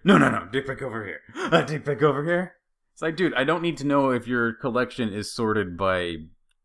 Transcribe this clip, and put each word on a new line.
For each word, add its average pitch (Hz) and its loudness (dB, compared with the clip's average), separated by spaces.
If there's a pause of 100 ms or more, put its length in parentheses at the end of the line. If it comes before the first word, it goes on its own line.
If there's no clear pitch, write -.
No, 175 8
no, 139 6
no. 110 -2
Dick 135 -4
pic 131 -8
over 113 -8
here. 82 -12 (320)
A 165 4
dick 147 -6
pic 143 0
over 143 2
here." 175 -2 (360)
It's - -18
like, 160 -4
dude, 160 0
I 131 2
don't 160 2
need 170 -2
to 139 -4
know 139 4
if 120 -2
your 117 0
collection 120 -2
is 104 -6
sorted 107 0
by 90 0 (480)